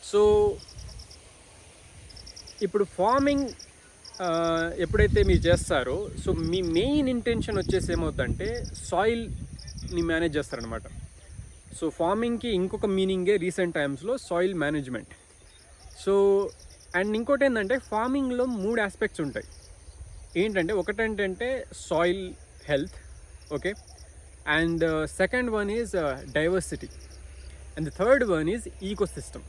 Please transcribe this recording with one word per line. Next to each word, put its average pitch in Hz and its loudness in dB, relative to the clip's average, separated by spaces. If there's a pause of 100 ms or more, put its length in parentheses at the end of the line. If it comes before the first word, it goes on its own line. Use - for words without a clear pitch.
(160)
So, 208 6 (2000)
ఇప్పుడు 202 2
ఫార్మింగ్, 277 2 (720)
ఆ, 165 0
ఎప్పుడైతే 208 4
మీరు 180 6
చేస్తారో, 165 2 (180)
so, 175 0
మీ 165 0
మెయిన్ 254 2
ఇంటెన్షన్ 233 0
వచ్చేసి 180 0
ఏమవుద్దంటే, 165 -2
సాయిల్ని - -2
మేనేజ్ 165 0
చేస్తారనమాట. 113 -6 (1000)
So, 160 0
ఫార్మింగ్‌కి 220 0
ఇంకొక 190 0
మీనింగే 190 2
recent 180 0
టైమ్స్‌లో 151 -2
సాయిల్ 185 0
మేనేజ్‌మెంట్. 143 -4 (1000)
So, 196 6 (580)
and 208 0
ఇంకోటి 277 2
ఏంటంటే, 226 2
ఫార్మింగ్‌లో 254 0
మూడు 226 0
ఆస్పెక్ట్స్ 196 -2
ఉంటాయి. 110 -4 (920)
ఏంటంటే, 190 2
ఒకటేంటంటే 208 -2
సాయిల్ 175 0 (360)
హెల్త్, 147 0 (600)
ఓకే? 180 -2 (840)
And, 165 2
uh, 160 2 (160)
second 247 0
one 214 -2
is, 196 -6
uh, 139 -2
diversity. 160 0 (920)
And 156 -2
the - -12
third 247 6
one 170 2
is 208 -10 (120)
ecosystem. 190 -6